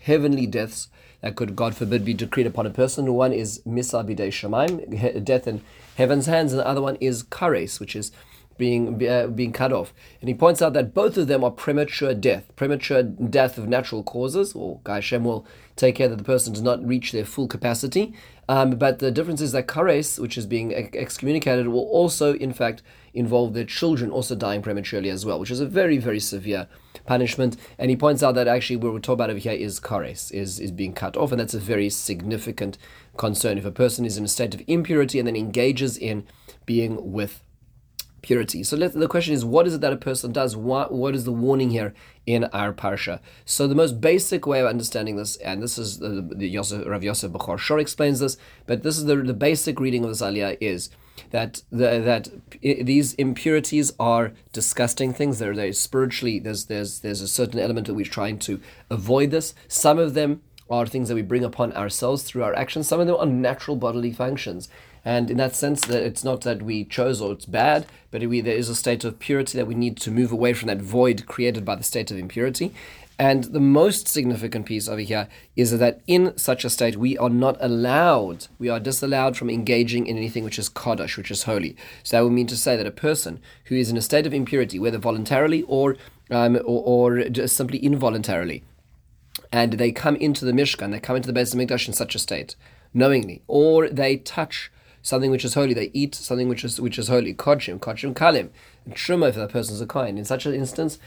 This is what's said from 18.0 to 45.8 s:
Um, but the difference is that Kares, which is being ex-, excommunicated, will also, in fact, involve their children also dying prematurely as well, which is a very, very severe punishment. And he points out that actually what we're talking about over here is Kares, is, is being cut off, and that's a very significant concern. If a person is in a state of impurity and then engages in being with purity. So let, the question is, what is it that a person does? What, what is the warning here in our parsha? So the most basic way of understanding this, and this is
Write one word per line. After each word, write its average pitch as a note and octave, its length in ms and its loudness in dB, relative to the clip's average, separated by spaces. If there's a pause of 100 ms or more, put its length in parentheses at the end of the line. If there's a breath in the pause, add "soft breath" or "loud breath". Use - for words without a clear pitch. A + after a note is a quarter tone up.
Um, C3+ 220 4
but B2+ 260 2
the C3+ 140 0
difference D#3+ 280 -2
is C#3+ 120 -2
that B2+ 160 -2
Kares, D3+ 500 2
which A#2+ 180 -6
is A#2 80 -4
being A2+ 300 -2
ex-, G#2+ 200 -6
excommunicated, B2+ 720 0
will A#2+ 160 0
also, D#3+ 500 4
in C3+ 180 -4
fact, A#2 300 -4 (320 soft breath)
involve A#2+ 400 2
their A#2 100 -4
children B2 460 0
also A#2+ 240 -2
dying G#2 260 -2
prematurely G2+ 480 -4
as F#2+ 160 -6
well, F#2+ 140 -2
which G#2+ 140 -6
is B2 80 -4
a C#3+ 60 -2
very, E3+ 320 2
very A2 220 -2
severe G2 460 -4 (400 loud breath)
punishment. B2 500 0 (220 loud breath)
And B2+ 120 0
he B2+ 60 2
points C#3+ 260 4
out C3 120 4
that B2 140 2
actually B2 280 0
what A2+ 160 -2
we're A2 60 -6
talking B2 160 -2
about A#2 160 0
over G#2 80 -4
here A2 140 -4
is G2+ 280 -6
Kares, - 520 -6
is, G2 280 -6
is G2 120 -6
being F#2 200 -6
cut F2+ 240 -6
off, C#3+ 140 0
and A#2+ 100 -2
that's A2 140 -4
a A2 60 -6
very G2+ 280 -2
significant G2+ 880 -6 (400 loud breath)
concern. G#2+ 400 -2
If G2 80 -4
a G2+ 60 -6
person A#2+ 340 2
is G#2+ 140 -4
in G#2+ 60 -4
a G#2 40 -4
state G#2+ 260 -2
of - 120 -12
impurity D#3 520 2
and A#2+ 100 0
then A2+ 80 -2
engages B2+ 600 0
in G#2+ 300 -6 (400 loud breath)
being A2+ 460 -2
with G2+ 300 -6 (800)
purity. A2+ 400 0
So - 140 -2
let, E3+ 160 0
the D#3 160 0
question E3+ 240 0
is, B2 140 2
what D#3 200 6
is F3 60 0
it D3+ 80 -4
that C#3+ 140 2
a - 20 -4
person B2+ 340 -4
does? B2+ 240 -2
What, B2 380 -2
what C3+ 220 0
is B2 100 -2
the B2 80 -2
warning B2+ 380 2
here A2 240 -2 (320 soft breath)
in A#2 260 2
our G2+ 180 -2
parsha? G2 480 -4 (280 loud breath)
So - 200 0
the C#3 80 2
most C#3+ 240 4
basic E3+ 480 2
way C#3 140 2
of B2+ 60 4
understanding A2 500 -2
this, G#2 220 -6
and F#2+ 240 -6
this A#2+ 160 -6
is G#2+ 220 -8